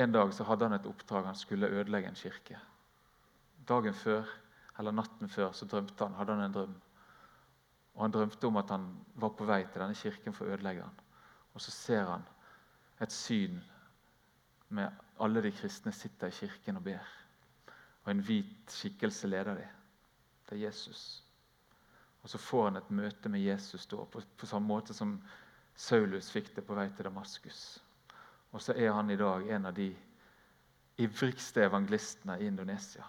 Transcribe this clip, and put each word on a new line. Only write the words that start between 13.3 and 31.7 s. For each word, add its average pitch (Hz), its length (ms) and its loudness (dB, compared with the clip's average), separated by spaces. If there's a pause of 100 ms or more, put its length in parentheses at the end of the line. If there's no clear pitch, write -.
med - 480 -6
alle 110 180 4
de 104 140 2
kristne - 400 -6
sitter - 340 -6
i - 60 -8
kirken - 460 -6
og 87 100 -8
ber. 95 240 -10 (920)
Og 101 60 0
en 101 160 2
hvit - 480 0
skikkelse 101 560 -2
leder 95 320 -2
de. - 80 -14 (760)
Det 104 120 -8
er 107 80 -2
Jesus. - 560 -10 (1000)
Og 117 80 -14
så 110 120 -8
får 113 260 6
han 95 140 0
et - 80 -10
møte 104 400 -2
med 101 100 2
Jesus 98 460 0
da, 104 160 -6
på, 104 180 -12 (160)
på - 140 -10
samme 104 160 0
måte 110 280 0
som 104 260 -2 (580)
Saulus 98 560 4
fikk 104 220 -4
det 101 100 -6
på 104 80 -4
vei 101 160 0
til 196 160 -6
Damaskus. - 720 -12 (760)
Og - 100 -8
så 127 100 2
er 113 200 4
han 104 180 2
i 98 80 2
dag 98 380 2
en 98 120 0
av 90 60 -4
de 95 160 0 (1120)
ivrigste 117 640 4
evangelistene 98 760 0